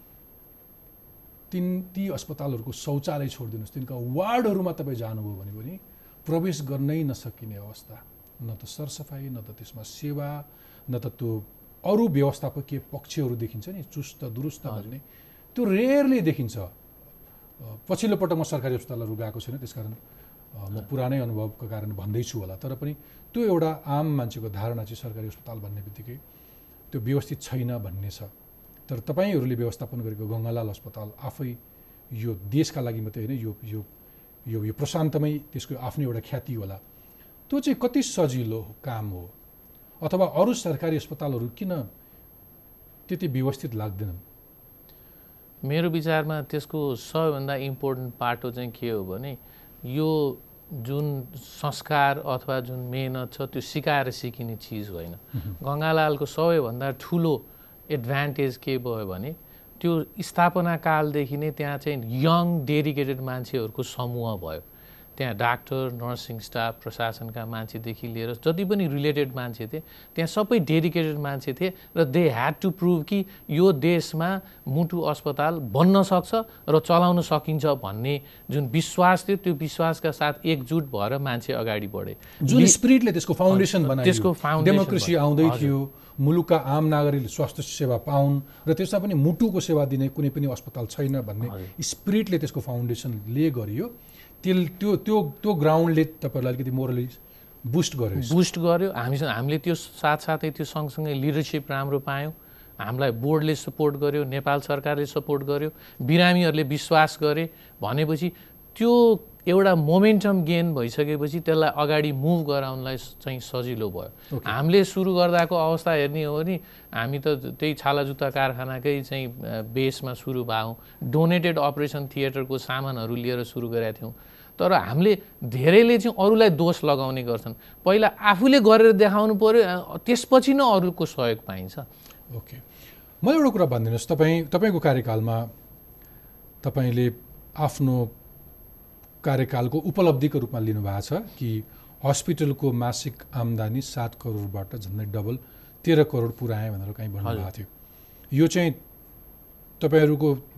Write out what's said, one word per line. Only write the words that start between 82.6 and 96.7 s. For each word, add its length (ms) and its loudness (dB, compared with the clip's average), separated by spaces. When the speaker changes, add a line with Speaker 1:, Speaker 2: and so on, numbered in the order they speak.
Speaker 2:
लि-, 100 10
Speaker 1:
स्पिरिटले 420 6
त्यसको 220 0
फाउन्डेसन 440 4
Speaker 2:
हजुर, 100 2
Speaker 1:
बनाइयो, 160 0
Speaker 2:
त्यसको 280 4
फाउन्डेसन 440 4
Speaker 1:
डेमोक्रेसी 360 2
Speaker 2:
बनायो। 140 4
Speaker 1:
आउँदै 180 4
Speaker 2:
हजुर। 160 4
Speaker 1:
थियो, 320 0
मुलुकका 360 4
आम 280 2
नागरिकले 440 2
स्वास्थ्य 340 -4
सेवा 340 -2
पाउन् 440 2
र 40 6
त्यसमा 280 0
पनि 140 -2
मुटुको 460 4
सेवा 240 2
दिने 240 0
कुनै 200 -2
पनि 180 -2
अस्पताल 400 -8
छैन 340 -2
भन्ने 280 -6
Speaker 2:
हजुर। 200 -10
Speaker 1:
स्पिरिटले 580 0
त्यसको 220 -4
फाउन्डेसन 680 -4
ले 220 2
गरियो। 440 -6
त्यस-, 360 0
त्यो, 160 2
त्यो, 460 0
त्यो 120 2
ग्राउन्डले 500 4
तपाईँहरूलाई 500 -4
अलिकति 160 -4